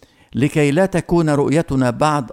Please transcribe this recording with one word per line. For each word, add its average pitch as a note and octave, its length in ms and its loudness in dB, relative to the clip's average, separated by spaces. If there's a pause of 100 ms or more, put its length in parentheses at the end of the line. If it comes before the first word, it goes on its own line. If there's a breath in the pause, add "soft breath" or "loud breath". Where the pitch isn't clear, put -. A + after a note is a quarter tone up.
(340 soft breath)
لكي D3 360 0
لا F3+ 160 2
تكون E3+ 440 0
رؤيتنا C#3 600 0
بعد D3 420 -2